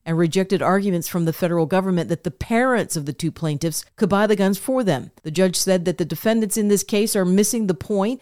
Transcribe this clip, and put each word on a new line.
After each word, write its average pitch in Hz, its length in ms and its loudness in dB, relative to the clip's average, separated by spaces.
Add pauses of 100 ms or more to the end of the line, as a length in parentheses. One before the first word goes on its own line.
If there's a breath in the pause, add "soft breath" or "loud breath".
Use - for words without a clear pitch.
and 165 140 0
rejected 185 420 2
arguments 180 480 0
from 175 160 -2
the 160 80 0
federal 170 320 0
government 180 460 0
that 165 120 -2
the 170 80 -4
parents 240 640 0
of 147 120 -6
the 147 80 -6
two - 180 -4
plaintiffs 156 540 -4 (100)
could 202 140 0
buy 202 160 2
the 208 100 -2
guns 190 220 2
for 254 260 -2
them. 147 280 -2 (100)
The 160 80 -8
judge 180 260 2
said 185 300 0
that 180 100 0
the 175 80 -2
defendants 220 540 0
in 208 100 2
this 202 160 4
case 214 320 0
are 190 80 2
missing 208 440 2
the 180 60 0
point 208 480 -2